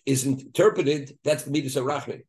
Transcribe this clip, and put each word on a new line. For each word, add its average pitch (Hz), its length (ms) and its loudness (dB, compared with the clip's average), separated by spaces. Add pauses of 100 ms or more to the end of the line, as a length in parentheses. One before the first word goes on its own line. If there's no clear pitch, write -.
is 131 200 0
interpreted, 143 1000 0
that's 147 200 0
the 139 60 -10
midas 139 260 -2
harachmin. 131 520 -4